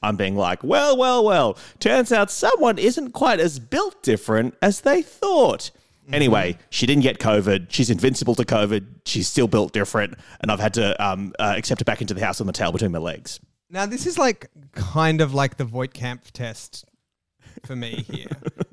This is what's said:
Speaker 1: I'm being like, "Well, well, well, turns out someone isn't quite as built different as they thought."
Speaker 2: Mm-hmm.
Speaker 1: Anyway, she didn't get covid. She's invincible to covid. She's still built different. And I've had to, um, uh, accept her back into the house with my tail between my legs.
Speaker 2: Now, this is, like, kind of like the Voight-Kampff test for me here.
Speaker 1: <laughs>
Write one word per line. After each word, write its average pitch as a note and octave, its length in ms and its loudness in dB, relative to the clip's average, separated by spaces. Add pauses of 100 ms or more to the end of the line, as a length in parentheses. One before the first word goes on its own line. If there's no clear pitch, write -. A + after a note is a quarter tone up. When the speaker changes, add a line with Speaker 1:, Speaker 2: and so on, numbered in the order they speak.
Speaker 1:
I'm G#2 140 0
being F#2+ 180 0
like, F#2 280 0
"Well, C#4+ 340 2
well, B3+ 260 2
well, D#3+ 340 2 (220)
turns A#3+ 320 2
out G3+ 180 2
someone D4+ 480 2
isn't B3 360 0
quite G3+ 260 2
as D#3+ 180 0
built C#4 460 -4
different A2+ 580 0
as G3+ 200 2
they C#4+ 200 2
thought." D4+ 720 0 (320)
Speaker 2:
Mm-hmm. C3+ 100 -16
Speaker 1:
Anyway, A2 440 2 (120)
she - 160 -2
didn't C#3+ 180 4
get C3 160 2
covid. G2+ 500 2
She's A#2 200 0
invincible A#2+ 460 2
to B2 80 0
covid. G#2 420 0 (200)
She's - 240 -4
still B2 180 2
built G#2 260 2
different. G#2 420 -2 (260)
And A2 100 0
I've G2+ 80 0
had G#2+ 160 0
to, G2+ 280 0
um, G2 360 -4
uh, G#2 180 0
accept A2+ 240 -4
her - 40 -4
back G#2+ 160 -2
into G#2+ 120 -6
the F#2+ 100 -6
house F#2 160 -2
with G#2+ 60 -4
my F#2+ 60 -4
tail F2+ 200 -2
between F2+ 200 0
my E2+ 80 -4
legs. - 400 -10 (320)
Speaker 2:
Now, F#3+ 160 -4
this B3+ 180 -6
is, F4 120 -4
like, C4 340 0 (220)
kind D#3 480 0
of C#3 120 0
like C#3 240 0
the C#3 80 -4
Voight-Kampff B2 640 -10
test - 540 -14 (800)
for C3 120 -12
me A#2 340 -10
here. - 220 -12
Speaker 1:
<laughs> - 40 -14 (360)